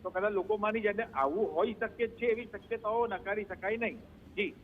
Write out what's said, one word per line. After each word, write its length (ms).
તો 60
કદાચ 220
લોકો 260
માની 220
જાય. 120
એટલે 120
આવું 520
હોઈ 180
શકે 340
છે, 180
એવી 200
શક્યતાઓ 600
નકારી 360
શકાય 340
નહીં. 200
જી. 280